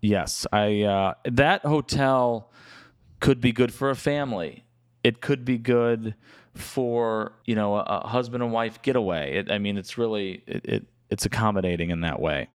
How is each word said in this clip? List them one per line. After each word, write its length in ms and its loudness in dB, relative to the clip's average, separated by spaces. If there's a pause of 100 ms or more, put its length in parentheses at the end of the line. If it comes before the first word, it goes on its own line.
yes, 520 0
I, 300 2
uh, 320 2 (100)
that 400 2
hotel 840 0 (720)
could 200 4
be 120 2
good 200 2
for 180 -2
a 60 -2
family. 680 -4 (400)
It 160 4
could 240 -2
be 140 0
good 580 0 (380)
for, 800 -2 (120)
you 100 0
know, 220 2
a, 60 0
a 260 -4
husband 340 -2
and 100 -2
wife 300 -2
getaway. 540 0
It, 160 -2
I 60 0
mean, 200 -2
it's 200 -10
really, 500 -2
it, 180 -8
it, 200 -2 (240)
it's 140 -4
accommodating 680 0
in 100 -2
that 200 -2
way. 360 -2